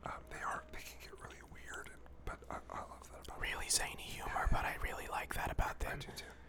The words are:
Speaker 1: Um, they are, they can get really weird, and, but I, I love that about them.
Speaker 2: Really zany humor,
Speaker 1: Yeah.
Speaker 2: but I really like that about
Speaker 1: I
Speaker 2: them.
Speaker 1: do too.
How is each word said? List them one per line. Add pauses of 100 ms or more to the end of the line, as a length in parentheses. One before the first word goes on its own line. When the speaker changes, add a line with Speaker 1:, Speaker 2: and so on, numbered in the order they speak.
Speaker 1:
Um, (100)
they
are, (100)
they
can
get (100)
really (120)
weird,
and, (240)
but (100)
I, (160)
I
love
that
about
them.
Speaker 2:
Really
zany
humor,
Speaker 1:
Yeah.
Speaker 2:
but
I
really
like
that
about
Speaker 1:
I
Speaker 2:
them.
Speaker 1:
do
too. (240)